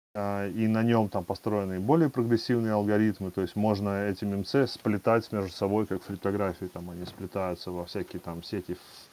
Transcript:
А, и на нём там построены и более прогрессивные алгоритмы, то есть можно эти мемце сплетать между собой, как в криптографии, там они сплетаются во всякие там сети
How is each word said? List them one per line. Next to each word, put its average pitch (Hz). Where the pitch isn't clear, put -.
А, 101
и 110
на 110
нём 117
там 95
построены 98
и 92
более 147
прогрессивные 117
алгоритмы, 104
то 95
есть 90
можно 104
эти 98
мемце 101
сплетать 113
между 98
собой, 101
как 95
в -
криптографии, 98
там 90
они 87
сплетаются 92
во 87
всякие 90
там 85
сети 90